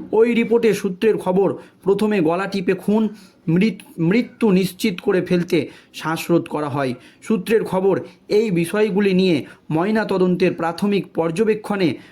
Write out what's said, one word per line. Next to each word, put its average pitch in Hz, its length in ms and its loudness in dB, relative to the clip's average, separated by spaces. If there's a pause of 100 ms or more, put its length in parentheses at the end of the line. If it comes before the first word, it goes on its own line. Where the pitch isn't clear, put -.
(120)
ওই 226 220 4
রিপোর্টে 226 400 2
সূত্রের 202 420 0
খবর, 185 380 0 (280)
প্রথমে 202 380 0
গলা 170 260 0
টিপে 190 280 -2
খুন, 208 340 0 (400)
মৃত-, 175 540 0
মৃত্যু 226 480 0
নিশ্চিত 185 500 0
করে 190 220 0
ফেলতে 175 460 0 (260)
শ্বাসরোধ 165 540 -2
করা 151 200 -6
হয়। 131 260 -2 (280)
সূত্রের 214 420 0
খবর, 185 360 0 (280)
এই 214 220 2
বিষয়গুলি 196 640 0
নিয়ে 180 300 2 (280)
ময়না 208 320 0
তদন্তের 185 500 0
প্রাথমিক 175 580 -4
পর্যবেক্ষণে 190 840 -2 (180)